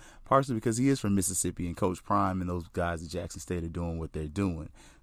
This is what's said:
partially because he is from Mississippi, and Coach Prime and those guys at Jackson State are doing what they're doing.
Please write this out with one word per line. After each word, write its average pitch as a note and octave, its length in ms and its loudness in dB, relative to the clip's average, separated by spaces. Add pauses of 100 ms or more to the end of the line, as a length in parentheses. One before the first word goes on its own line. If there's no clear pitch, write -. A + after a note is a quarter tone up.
(240)
partially C3+ 320 2
because A2+ 220 0
he C3 120 4
is C#3 100 4
from G2+ 160 2
Mississippi, F2+ 500 0
and E2+ 100 -4
Coach F#2 280 0
Prime G2 380 2
and F2+ 80 -2
those F2+ 180 -2
guys E2+ 360 -2
at D#2+ 60 -10
Jackson F2 320 -6
State F2 220 -4
are E2+ 60 -4
doing E2+ 280 -4
what D#2+ 160 -6
they're D#2 140 -4
doing. D#2+ 420 -2 (340)